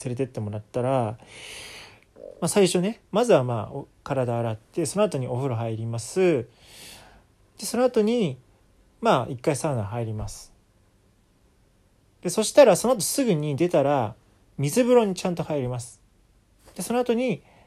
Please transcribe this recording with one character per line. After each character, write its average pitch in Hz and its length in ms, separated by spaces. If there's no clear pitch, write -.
連 123 80
れ - 20
て 131 100
っ - 40
て - 100
も 104 120
ら 107 80
っ 107 40
た - 200
ら、 120 340
ま 170 60
あ、 - 20
最 196 180
初 175 160
ね、 208 180
ま 214 140
ず 240 80
は 147 100
ま 120 280
あ、 - 20
お-、 139 160
体 123 340
洗 117 140
っ 107 40
て、 - 280
そ 165 140
の 214 80
後 175 100
に 127 100
お 127 100
風 135 120
呂 123 80
入 113 180
り 113 120
ま 117 120
す。 165 480
で、 - 60
そ 214 140
の 254 60
後 247 180
に、 208 340
ま 185 220
あ、 - 100
一 120 80
回 151 160
サ 156 160
ウ 131 40
ナ 110 80
入 113 200
り 110 80
ま 104 160
す。 - 240
で、 - 80
そ 220 140
し 208 100
た 285 140
ら、 190 100
そ 196 100
の 254 80
後 214 60
す - 240
ぐ 233 80
に 147 240
出 175 140
た 156 120
ら、 131 320
水 147 240
風 247 140
呂 233 100
に 190 80
ち - 100
ゃ 190 60
ん 175 40
と 165 80
入 147 200
り 123 60
ま 123 120
す。 - 180
で、 - 80
そ 202 100
の 240 60
後 247 160
に、 233 280